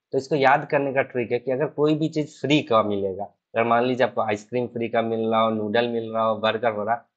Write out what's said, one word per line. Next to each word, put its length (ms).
तो 60
इसको 160
याद 360
करने 240
का 80
ट्रिक 300
है 60
कि 120
अगर 160
कोई 280
भी 140
चीज़ 320
free 220
का 200
मिलेगा, 420
अगर 400
मान 200
लीजिए 220
आपको 140
आइसक्रीम 460
फ्री 220
का 140
मिल 180
रहा 200
हो, 100
नूडल 380
मिल 240
रहा 120
हो, 120
बर्गर 360
हो 120
रहा, 120